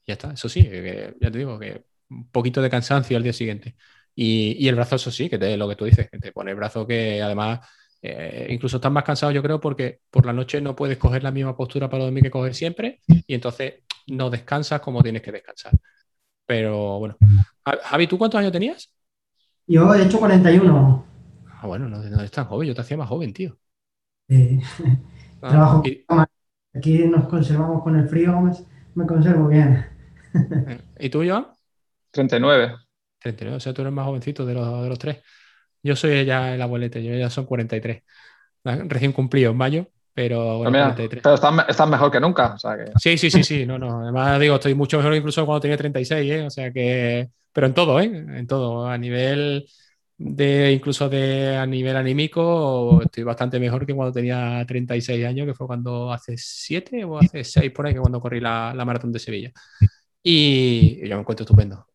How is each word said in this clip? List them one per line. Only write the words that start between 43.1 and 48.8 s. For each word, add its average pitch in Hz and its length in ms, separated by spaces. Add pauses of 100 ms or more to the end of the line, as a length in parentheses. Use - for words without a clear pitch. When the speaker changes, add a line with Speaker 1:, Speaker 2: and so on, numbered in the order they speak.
Speaker 1:
sí, 160 140
sí, 180 140
sí, 143 220
no, 131 120
no. 120 240
Además, 131 380
digo, 147 160
estoy 139 180
mucho 139 240
mejor 147 160
incluso 151 320
cuando 151 140
tenía 147 160
treinta 143 240
y 127 40
seis, 143 280
¿eh? 156 100
O 147 80
sea 127 220
que, 123 560 (240)
pero 139 160
en 127 60
todo, 156 260
¿eh? 196 60
En 156 420
todo. 120 400